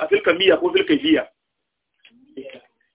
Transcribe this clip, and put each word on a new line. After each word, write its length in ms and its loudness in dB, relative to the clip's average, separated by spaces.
a 60 -6
fil 140 0
kammiya 380 2
ko 140 -2
fil 120 0
kaifiya. 420 0